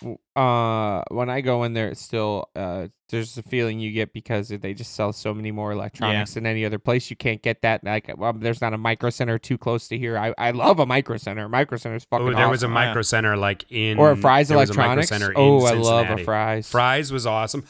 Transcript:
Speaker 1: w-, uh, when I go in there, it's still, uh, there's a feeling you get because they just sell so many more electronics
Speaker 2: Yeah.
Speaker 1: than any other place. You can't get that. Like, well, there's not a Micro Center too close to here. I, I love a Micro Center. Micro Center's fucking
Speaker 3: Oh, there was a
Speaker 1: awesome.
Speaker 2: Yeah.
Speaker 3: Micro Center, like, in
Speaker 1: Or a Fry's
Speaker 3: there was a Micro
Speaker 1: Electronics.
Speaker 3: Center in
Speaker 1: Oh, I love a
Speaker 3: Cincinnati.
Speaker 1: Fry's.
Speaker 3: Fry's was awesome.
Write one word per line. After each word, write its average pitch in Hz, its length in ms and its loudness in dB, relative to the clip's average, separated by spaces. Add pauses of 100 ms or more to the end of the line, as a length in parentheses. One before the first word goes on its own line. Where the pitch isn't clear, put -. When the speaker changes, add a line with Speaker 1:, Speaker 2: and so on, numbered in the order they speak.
Speaker 1:
w-, - 180 -12 (160)
uh, 113 760 0
when 123 200 -4
I 135 100 -4
go 123 240 0
in 117 80 -2
there, 110 160 -2
it's - 140 -12
still, 107 520 -4
uh, 90 340 -6 (200)
there's 117 300 -6
a 110 40 -10
feeling 117 360 -2
you 107 140 -6
get 110 200 -4
because 110 360 -6
they 101 260 -8
just - 200 -14
sell 104 180 -2
so 107 200 -6
many 107 200 -8
more 104 200 -6
electronics 104 600 -2
Speaker 2:
Yeah. - 20 -14
Speaker 1:
than 113 120 -6
any 110 180 -2
other 104 140 -4
place. 123 300 -2
You 110 80 -14
can't 113 240 -4
get 113 220 -4
that. 113 220 0
Like, 104 340 -4
well, 113 160 -2
there's 113 260 -4
not 113 140 -2
a 107 40 -4
Micro 113 320 -2
Center 117 280 -2
too - 180 -4
close 117 320 -4
to 117 100 -6
here. 117 200 -4
I, 113 180 -2
I 120 140 -2
love 139 300 4
a 135 60 2
Micro 127 300 0
Center. 107 320 -8
Micro 123 300 0
Center's 113 260 -8
fucking 120 240 -2
Speaker 3:
Oh, 123 60 0
there 117 140 4
was 113 140 0
a 127 40 0
Speaker 1:
awesome. 117 80 0
Speaker 2:
Yeah. 120 120 4
Speaker 3:
Micro 113 160 0
Center, 107 340 2
like, 101 340 -2
in 110 280 0
Speaker 1:
Or 151 120 8
a 135 60 4
Fry's 139 320 4
Speaker 3:
there 151 100 6
was 135 120 4
a 101 40 -4
Micro 123 200 2
Speaker 1:
Electronics. 147 140 2
Speaker 3:
Center 104 240 0
in - 60 -6
Speaker 1:
Oh, 139 260 8
I 120 100 6
love 117 40 2
a 117 300 4
Speaker 3:
Cincinnati. 92 160 -2
Speaker 1:
Fry's. 110 460 -2
Speaker 3:
Fry's 131 420 2
was 123 140 -4
awesome. 110 420 -2